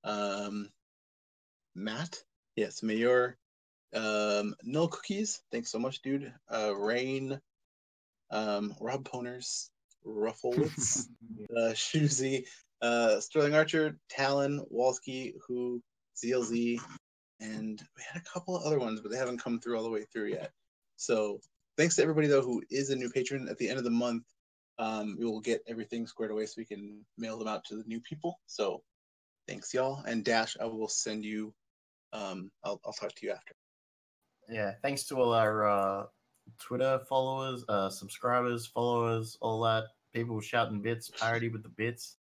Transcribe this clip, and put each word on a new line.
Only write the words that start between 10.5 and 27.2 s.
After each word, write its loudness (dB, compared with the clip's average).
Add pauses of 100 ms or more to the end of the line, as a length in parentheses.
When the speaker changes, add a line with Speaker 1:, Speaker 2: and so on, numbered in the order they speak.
Speaker 2:
<laughs> -12
Speaker 1:
uh, 4
Shuzi. 2 (340)
Uh, 4
Sterling 4
Archer. 4 (100)
Talon. 2
Walski. 0 (120)
Who. -2 (360)
Z -2
L 2
Z. 2 (600)
And -6 (160)
we -18
had -8
a -20
couple -6
of -4
other 4
ones, -2
but -6
they -2
haven't -2
come 0
through -2
all -2
the -2
way -2
through -4
yet. -4 (460)
So 0 (360)
thanks 6
to 6
everybody, 4
though, 8
who 0
is 0
a 2
new -2
patron. -2
At -6
the 0
end -2
of -2
the 2
month, 2 (560)
um, -4
we 0
will -2
get 0
everything -6
squared -6
away -2
so -12
we -8
can -12 (140)
mail -6